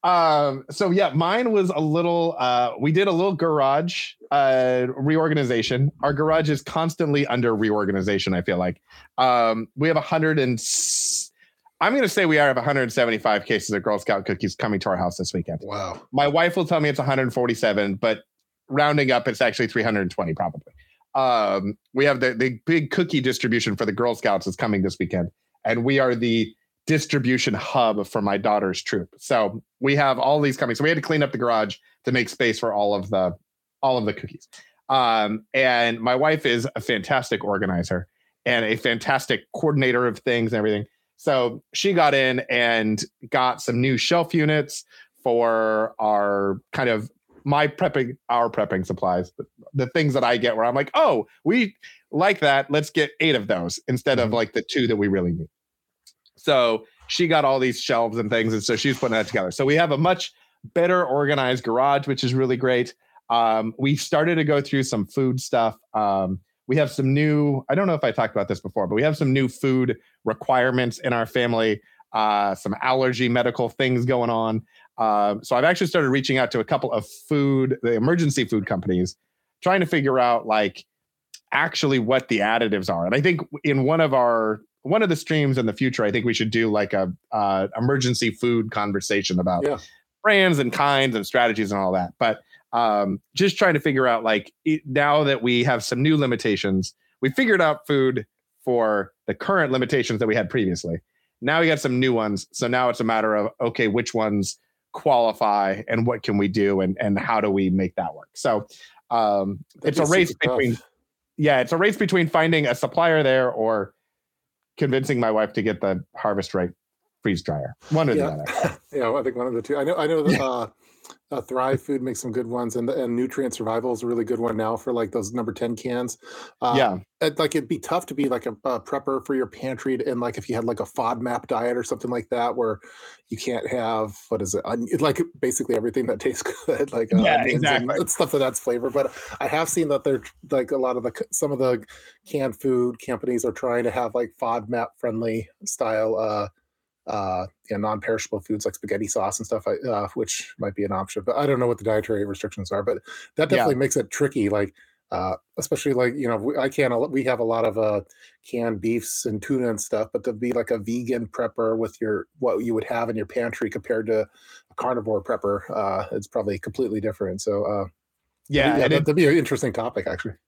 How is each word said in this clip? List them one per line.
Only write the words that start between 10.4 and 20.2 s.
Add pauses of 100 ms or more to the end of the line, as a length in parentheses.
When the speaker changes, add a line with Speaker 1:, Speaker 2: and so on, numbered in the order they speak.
Speaker 1:
s-, (480)
I'm
gonna
say
we
have
a
hundred
seventy-five
cases
of
Girl
Scout
cookies
coming
to
our
house
this
weekend.
Speaker 2:
Wow. (100)
Speaker 1:
My
wife
will
tell
me
it's
a
hundred
forty-seven,
but (440)
rounding
up,
it's
actually
three
hundred
twenty